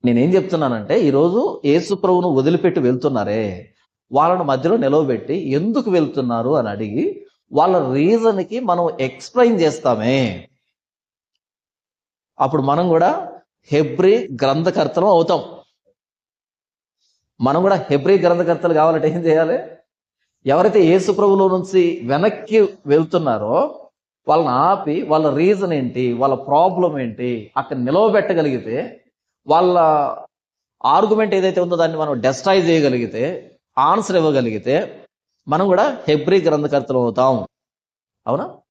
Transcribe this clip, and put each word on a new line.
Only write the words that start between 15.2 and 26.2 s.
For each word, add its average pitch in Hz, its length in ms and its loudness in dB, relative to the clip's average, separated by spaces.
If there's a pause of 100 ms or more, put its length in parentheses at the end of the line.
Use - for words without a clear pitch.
మనం 139 220 2
కూడా 190 280 2
హెబ్రీ 147 280 2
గ్రంథకర్తలు 170 560 0
కావాలంటే 156 340 2
ఏం 170 180 -4
చేయాలి? 160 320 2 (880)
ఎవరైతే 180 340 2
యేసు 185 320 4
ప్రభువులో 196 360 2
నుంచి 185 560 0
వెనక్కి 185 560 0 (260)
వెళ్తున్నారో, 151 960 0 (480)
వాళ్ళని 156 200 2
ఆపి, 151 540 0
వాళ్ళ 156 320 0
రీజన్ 185 380 0
ఏంటి, 127 400 -2
వాళ్ళ 131 220 0